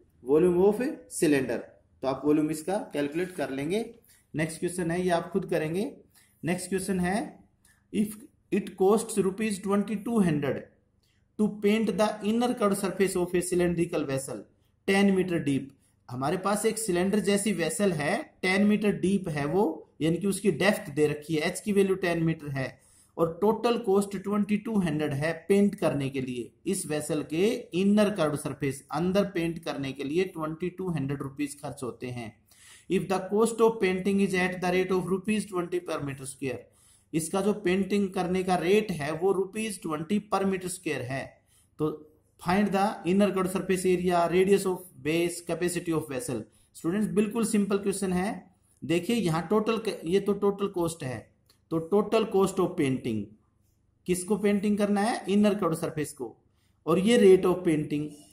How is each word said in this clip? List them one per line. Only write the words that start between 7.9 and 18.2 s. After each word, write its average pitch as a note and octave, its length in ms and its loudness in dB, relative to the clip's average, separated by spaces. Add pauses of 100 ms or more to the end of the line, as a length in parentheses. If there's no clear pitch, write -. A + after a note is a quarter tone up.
if G3+ 240 -2 (360)
it F#3+ 240 -2
costs G#3 440 2
rupees F#3+ 400 -2
twenty G3+ 420 0
two A#3 200 0
hundred C#3+ 380 0 (800)
to G#3+ 100 2 (120)
paint G#3+ 340 2
the G#3 140 2 (160)
inner A#3 300 0
curved G3+ 240 0
surface F#3 380 0
of F3+ 180 -2
a F3 100 2
cylindrical E3+ 640 0
vessel C3 380 -6 (440)
ten G3 280 6
meter F3 280 0
deep। C#3 300 -2 (340)
हमारे C3+ 300 -4
पास G#3 280 0
एक G#3+ 120 0
cylinder F#3 420 0
जैसी G3+ 320 2
vessel E3+ 400 0
है, D#3 240 0 (260)